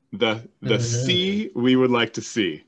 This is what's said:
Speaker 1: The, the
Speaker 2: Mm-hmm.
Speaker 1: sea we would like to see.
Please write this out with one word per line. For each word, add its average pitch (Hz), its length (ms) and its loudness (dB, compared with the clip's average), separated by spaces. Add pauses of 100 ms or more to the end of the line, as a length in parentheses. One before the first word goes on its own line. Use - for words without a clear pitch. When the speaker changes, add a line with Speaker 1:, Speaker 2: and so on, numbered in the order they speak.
(140)
Speaker 1:
The, 110 340 -2 (140)
the 123 140 0
Speaker 2:
Mm-hmm. 120 300 -2
Speaker 1:
sea 190 500 -2
we 127 200 4
would 127 160 4
like 117 220 0
to 113 80 -8
see. 87 460 -4